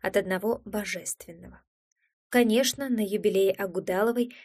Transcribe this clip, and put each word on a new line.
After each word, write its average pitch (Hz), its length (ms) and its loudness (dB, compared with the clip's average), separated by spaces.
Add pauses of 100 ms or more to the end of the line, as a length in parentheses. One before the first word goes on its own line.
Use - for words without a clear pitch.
от 190 160 0
одного 190 480 -2
божественного. 185 960 -10 (680)
Конечно, 247 600 2
на 220 160 0
юбилей 196 460 2
Агудаловой 196 840 -2 (100)